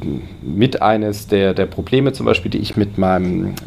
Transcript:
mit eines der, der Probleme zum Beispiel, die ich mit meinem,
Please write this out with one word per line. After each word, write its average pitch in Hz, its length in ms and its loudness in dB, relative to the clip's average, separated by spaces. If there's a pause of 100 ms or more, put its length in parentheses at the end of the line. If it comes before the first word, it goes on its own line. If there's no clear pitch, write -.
(420)
mit 101 400 0
eines 107 460 0
der, 98 260 4
der 92 120 0
Probleme 131 460 0
zum 117 140 -6
Beispiel, 110 260 2
die - 60 -2
ich 104 180 -4
mit 104 220 0
meinem, 92 580 0 (120)